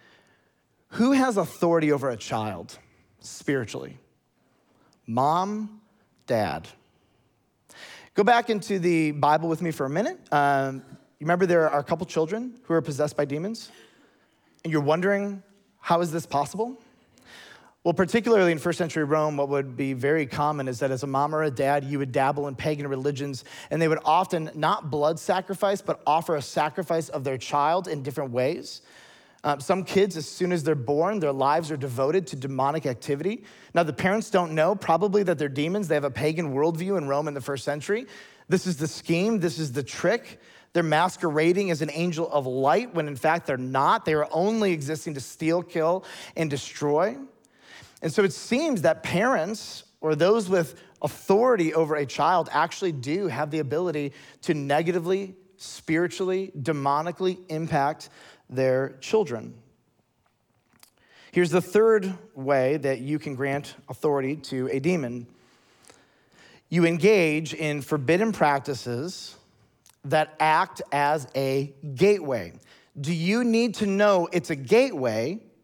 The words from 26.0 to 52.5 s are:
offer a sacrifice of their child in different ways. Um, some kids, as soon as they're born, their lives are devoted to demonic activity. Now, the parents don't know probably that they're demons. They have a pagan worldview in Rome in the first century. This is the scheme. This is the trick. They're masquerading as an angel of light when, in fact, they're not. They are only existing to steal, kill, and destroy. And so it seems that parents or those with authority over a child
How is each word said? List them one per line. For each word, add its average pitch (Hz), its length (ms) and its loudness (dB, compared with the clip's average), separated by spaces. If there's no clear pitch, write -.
offer 165 260 2
a 143 80 0
sacrifice 156 680 -2
of 143 140 -6
their 131 160 -4
child 156 480 2
in 151 160 -6
different 135 300 -6
ways. 127 500 -4
Um, 143 160 0
some 185 240 0
kids, 190 320 2
as 156 100 -6
soon 180 260 -2
as 165 120 -2
they're 156 120 2
born, 147 420 0
their 151 140 0
lives 143 400 2
are 156 40 -2
devoted 139 520 0
to - 80 -8
demonic 135 480 -2
activity. 147 600 -4
Now, 170 80 4
the 151 100 0
parents 196 380 -2
don't 175 220 2
know 160 240 2
probably 196 480 2
that 170 140 0
they're 147 100 -2
demons. 160 400 -2
They 156 80 2
have 143 80 0
a 143 60 -2
pagan 151 440 -2
worldview 170 440 0
in 147 100 -4
Rome 143 180 0
in 147 80 -4
the 139 60 -8
first 131 240 -6
century. 202 420 -4
This 185 180 0
is 175 100 -2
the 151 120 -4
scheme. 190 520 0
This 156 180 -2
is 151 140 -4
the 139 100 -2
trick. - 580 -2
They're 170 100 2
masquerading 170 880 2
as 156 100 -2
an 151 100 -2
angel 165 380 -2
of 143 160 0
light 143 480 0
when, 160 140 -2
in 143 80 -8
fact, 160 300 0
they're 139 100 -2
not. 135 480 2
They 156 100 0
are 147 160 0
only 202 420 2
existing 151 420 -6
to 135 60 -8
steal, 165 420 -2
kill, 170 420 0
and 160 120 0
destroy. 151 720 0
And 165 120 -4
so 208 100 4
it 190 100 2
seems 254 500 0
that 160 200 2
parents 202 840 -2
or 156 140 0
those 185 340 4
with 180 280 0
authority 196 720 2
over 156 220 2
a 143 100 -2
child 156 460 2